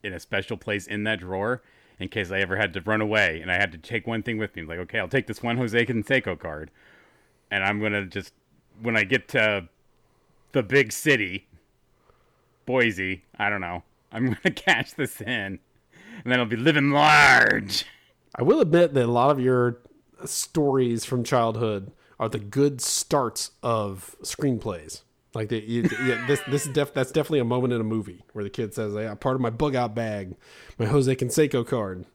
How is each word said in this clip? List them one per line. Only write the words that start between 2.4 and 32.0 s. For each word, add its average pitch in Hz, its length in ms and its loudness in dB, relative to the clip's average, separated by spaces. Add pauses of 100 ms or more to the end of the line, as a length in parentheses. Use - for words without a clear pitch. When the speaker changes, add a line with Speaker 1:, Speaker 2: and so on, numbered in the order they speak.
Speaker 1:
ever 95 160 0
had 101 180 0
to 95 80 -4
run 107 180 0
away 104 400 2
and 85 100 -8
I 90 60 2
had 95 160 0
to 85 60 -16
take 110 280 -8
one 113 160 -4
thing 110 160 -6
with 107 160 -6
me. 87 80 -10
Like, 80 180 -8
"Okay, 90 180 -6
I'll 95 100 -2
take 135 180 0
this - 160 -10
one 117 140 -2
Jose 120 300 2
Canseco 117 520 0
card, 80 320 -10 (800)
and 98 140 0
I'm 104 160 0
gonna 104 260 -2
just, 92 260 -10 (480)
when 113 160 -2
I 107 80 2
get 123 240 -2
to 107 400 0 (840)
the 135 100 2
big 110 300 2
city, 104 560 -2 (1160)
Boise, 98 580 0 (140)
I 104 120 0
don't 101 100 -4
know, 87 220 -8 (300)
I'm 117 140 -2
gonna 127 240 -2
<laughs> - 40 -12
cash 117 380 -2
this - 280 -6
in, 104 80 -10
and 98 320 -6 (640)
then 123 140 2
I'll 123 80 0
be 110 100 -2
living 143 340 4
large." 131 960 6 (540)
Speaker 2:
I - 40 -2
will 220 180 6
admit 170 340 6
that 131 100 4
a 117 60 2
lot 120 200 4
of 139 100 2
your 123 380 2 (460)
stories 131 840 0
from 123 180 -2
childhood 113 680 0 (300)
are 117 80 0
the 110 100 -4
good 131 440 0
starts - 680 -2 (100)
of 104 600 -4
screenplays. 98 800 -4 (340)
Like, 110 140 -6
the, 117 100 -2
you, 113 220 -2 (240)
yeah, 120 200 -2
this, 139 220 2
this 143 180 -2
is 139 60 -10
def-, 143 220 -2
that's 135 180 -2
definitely 151 280 2
a 123 40 0
moment 123 300 0
in 117 60 0
a 110 40 -2
movie 107 480 -4
where 107 100 -8
the 101 60 -6
kid 104 240 -6
says, 107 220 -4
"Yeah, 107 200 -6
part 131 200 -2
of 131 80 -2
my 117 80 0
bug 131 260 -2
out 120 180 -2
bag, 104 400 -6 (440)
my 113 80 0
Jose 131 280 2
Canseco 131 520 0
card. 95 480 -4